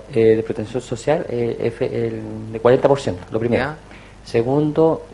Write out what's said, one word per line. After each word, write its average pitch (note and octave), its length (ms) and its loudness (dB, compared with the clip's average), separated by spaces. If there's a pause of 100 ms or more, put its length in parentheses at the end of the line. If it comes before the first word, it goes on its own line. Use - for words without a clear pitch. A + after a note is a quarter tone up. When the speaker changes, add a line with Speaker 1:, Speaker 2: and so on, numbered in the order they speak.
(140)
Speaker 1:
eh, A2 220 6
de A2 80 0
protección A2+ 380 -6
social, D3 480 -2
eh, A#2+ 320 -2
F, A#2 240 -2
el, A2 640 -6
de A2+ 80 -8
cuarenta C3 300 6
por C#3 100 2
ciento, F2+ 320 -6
lo A2+ 80 -2
primero. A#2 240 0
Speaker 2:
Ya. D3+ 140 -6 (480)
Speaker 1:
Segundo, D3+ 880 2